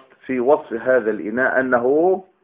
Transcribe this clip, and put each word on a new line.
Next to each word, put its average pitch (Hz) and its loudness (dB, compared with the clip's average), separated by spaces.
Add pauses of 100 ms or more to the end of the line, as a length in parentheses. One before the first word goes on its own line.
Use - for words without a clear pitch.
(260)
في 131 -4
وصف 131 0
هذا 117 0
الإناء 107 -2
أنه 135 0 (200)